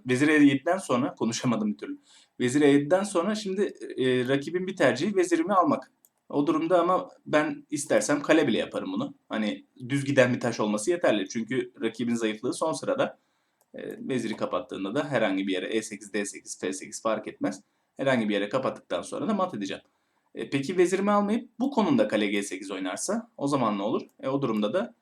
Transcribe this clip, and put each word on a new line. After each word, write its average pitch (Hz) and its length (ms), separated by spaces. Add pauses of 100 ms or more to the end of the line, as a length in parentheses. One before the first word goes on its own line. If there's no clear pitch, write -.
vezir 127 220
E 156 60
yediden 147 440
sonra, 127 380
konuşamadım 113 580
bir - 40
türlü. 95 200 (420)
Vezir 127 220
E 147 60
yediden 143 360
sonra 202 320
şimdi, 196 260 (360)
e, 127 300
rakibin 160 400
bir 190 80
tercihi 151 400
vezirimi 170 380
almak. 170 380 (380)
O 143 180
durumda 165 340
ama 180 280 (160)
ben 151 440
istersem 143 520
kale 151 260
bile 110 100
yaparım 95 360
bunu. 131 200 (160)
Hani 107 360 (240)
düz 135 160
giden 127 280
bir 117 60
taş 117 200
olması 107 320
yeterli. 120 380
Çünkü 117 420 (100)
rakibin 117 340
zayıflığı 113 380
son 160 200
sırada. - 460 (540)
E, - 340
veziri 113 280
kapattığında 95 600
da 147 140
herhangi 98 380
bir 95 60
yere 92 140
E 110 140
sekiz, 107 320
D 101 120
sekiz, - 340
F 95 140
sekiz - 280
fark 110 260
etmez. - 340 (360)
Herhangi 127 320
bir 104 40
yere 101 160
kapattıktan 107 520
sonra 95 260
da 214 60
mat 185 200
edeceğim. 101 300 (520)
E, 110 140
peki 139 280
vezirimi 190 340
almayıp 208 380 (100)
bu 269 120
konumda 139 360
kale 104 200
G 101 160
sekiz 98 280
oynarsa 98 640
o 139 100
zaman 120 300
ne 98 40
olur? 131 200 (180)
E, - 80
o 135 140
durumda 107 320
da 226 280